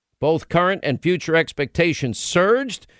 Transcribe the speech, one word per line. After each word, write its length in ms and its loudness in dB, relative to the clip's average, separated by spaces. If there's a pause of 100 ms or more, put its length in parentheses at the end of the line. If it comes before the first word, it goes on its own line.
(200)
Both 280 0
current 360 2
and 180 -2
future 340 0
expectations 800 -2
surged. 680 0 (120)